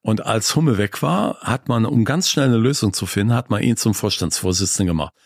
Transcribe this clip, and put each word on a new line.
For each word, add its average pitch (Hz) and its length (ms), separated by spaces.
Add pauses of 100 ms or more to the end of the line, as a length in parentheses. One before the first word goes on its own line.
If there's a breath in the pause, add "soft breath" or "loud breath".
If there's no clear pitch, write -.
Und 110 220
als 113 300
Humme 147 240
weg 104 240
war, - 380
hat - 280
man, 117 160
um 110 200
ganz - 260
schnell 139 160
eine 120 120
Lösung 113 340
zu - 140
finden, 104 280
hat - 160
man 104 100
ihn 117 160
zum 110 160
Vorstandsvorsitzenden 92 920
gemacht. 78 260 (140 soft breath)